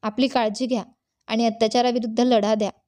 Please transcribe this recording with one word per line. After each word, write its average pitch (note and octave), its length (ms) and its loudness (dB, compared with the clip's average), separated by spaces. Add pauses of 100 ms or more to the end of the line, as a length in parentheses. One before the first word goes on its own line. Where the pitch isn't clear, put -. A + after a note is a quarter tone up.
आपली A3+ 260 0
काळजी A3+ 380 -2
घ्या A#3 180 -4 (440)
आणि A3+ 180 0
अत्याचाराविरुद्ध A3+ 720 0
लढा A3 360 2
द्या. G#3 160 -4 (160)